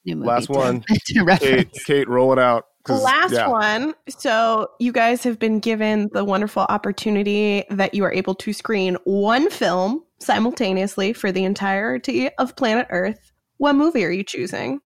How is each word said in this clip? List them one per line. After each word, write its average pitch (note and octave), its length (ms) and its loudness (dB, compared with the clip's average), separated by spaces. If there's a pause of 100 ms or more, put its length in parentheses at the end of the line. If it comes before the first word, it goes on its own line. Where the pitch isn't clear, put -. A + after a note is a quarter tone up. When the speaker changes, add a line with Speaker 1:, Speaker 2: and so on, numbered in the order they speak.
Speaker 1:
new F3+ 120 -6
movie A2+ 120 -4
Speaker 2:
Last A#2+ 180 0
Speaker 1:
to, C#3+ 60 -6
Speaker 2:
one. B2 320 0 (120)
Speaker 1:
<laughs> - 100 -2
to - 180 2
reference. C3+ 480 4
Speaker 2:
Kate, - 140 -16
Kate, C#3+ 220 2
roll B2+ 260 4
it B2+ 40 4
out, B2 280 4 (180)
'cause, C4 180 0
Speaker 3:
Last D4 300 2
Speaker 2:
yeah. A#3 160 2
Speaker 3:
one. A3+ 460 0 (160)
So A3+ 580 0 (100)
you A#3+ 140 0
guys A#3 320 2
have A#3+ 140 -2
been A3 200 0
given G#3+ 540 0
the G3+ 100 -2
wonderful G3 460 -2
opportunity G3+ 1000 0
that G3 240 -2
you G3 100 0
are - 80 0
able F#3+ 240 -2
to - 160 -6
screen F#3+ 520 -2
one G#3+ 460 2
film G3 540 -2 (160)
simultaneously G#3 960 0
for G3 180 -2
the F#3+ 120 0
entirety A3 920 -2
of B3+ 200 -2
planet A#3 340 0
Earth. F#3 420 -4 (240)
What C#4+ 160 2
movie C#4+ 320 2
are D#3 60 -2
you F#3 120 -2
choosing? - 580 -6 (140)